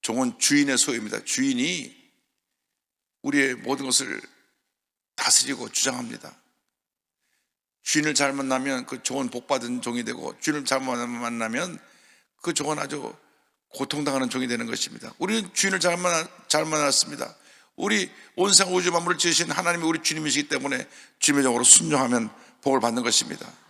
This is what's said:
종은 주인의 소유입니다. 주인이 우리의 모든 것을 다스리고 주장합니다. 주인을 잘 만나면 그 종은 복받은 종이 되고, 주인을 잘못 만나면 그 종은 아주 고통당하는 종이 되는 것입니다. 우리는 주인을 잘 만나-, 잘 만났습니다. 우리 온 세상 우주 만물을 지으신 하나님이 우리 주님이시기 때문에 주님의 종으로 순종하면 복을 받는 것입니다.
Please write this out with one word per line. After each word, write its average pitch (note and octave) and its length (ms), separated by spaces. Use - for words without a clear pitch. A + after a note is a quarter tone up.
종은 A#2+ 380
주인의 C#3 380
소유입니다. G#2+ 460
주인이 C#3 880
우리의 C3+ 340
모든 C3 300
것을 - 360
다스리고 C3 540
주장합니다. B2 680
주인을 D3+ 320
잘 C#3 180
만나면 C3 520
그 C3 160
종은 C3+ 280
복받은 B2 520
종이 A#2+ 220
되고, A2 360
주인을 D3 260
잘못 C3 320
만나면 A#2+ 720
그 E3+ 120
종은 D3 260
아주 C#3+ 360
고통당하는 C3+ 600
종이 C3 180
되는 A#2 180
것입니다. - 520
우리는 G3 360
주인을 F#3+ 260
잘 E3+ 160
만나-, F3 320
잘 D4+ 160
만났습니다. - 720
우리 G3+ 360
온 G3 160
세상 F#3 240
우주 F3+ 160
만물을 E3+ 260
지으신 E3+ 320
하나님이 E3+ 360
우리 D#3+ 180
주님이시기 D3 460
때문에 C3+ 360
주님의 C#3 240
종으로 A#2+ 200
순종하면 B2+ 680
복을 C3+ 200
받는 A#2+ 200
것입니다. - 480